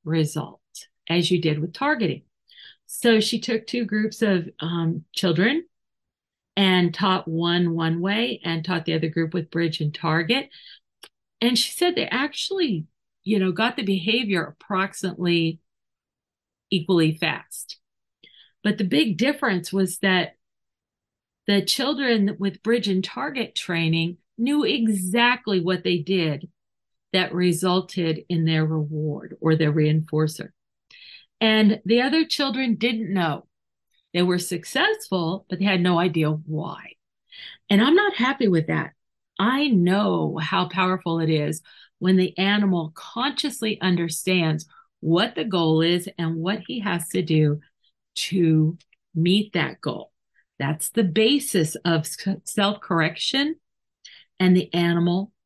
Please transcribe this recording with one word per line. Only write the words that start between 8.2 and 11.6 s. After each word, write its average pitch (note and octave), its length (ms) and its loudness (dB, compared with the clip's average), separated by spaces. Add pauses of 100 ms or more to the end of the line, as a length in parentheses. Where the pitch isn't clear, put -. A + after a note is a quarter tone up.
and E3 200 -4
taught E3+ 220 -2
the E3 80 -2
other D#3+ 140 0
group D#3+ 260 -2
with E3 160 -4
bridge E3 300 -2
and D3+ 140 -4
target. E3 560 -2 (920)
And A#3+ 180 2
she - 140 -2